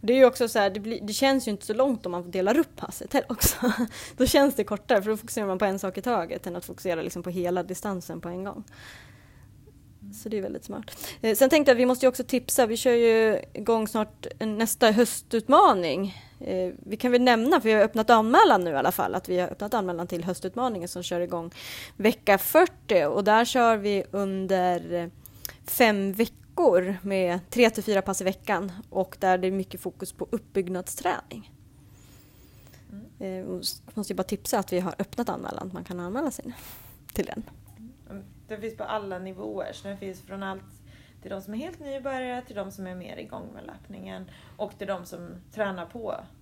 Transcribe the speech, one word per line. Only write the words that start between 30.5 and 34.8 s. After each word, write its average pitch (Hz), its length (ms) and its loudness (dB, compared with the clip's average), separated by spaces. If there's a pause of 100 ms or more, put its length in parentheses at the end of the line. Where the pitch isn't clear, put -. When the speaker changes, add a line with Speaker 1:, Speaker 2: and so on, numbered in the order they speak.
Speaker 2:
Mm. 196 500 -12
Speaker 1:
Eh, - 40 -10
och 185 140 -8
s-, - 220 -8 (120)
måste 202 200 -6
ju 180 40 -8
bara 190 60 -2
tipsa - 360 -2
att - 140 -4
vi 180 60 2
har 180 200 -4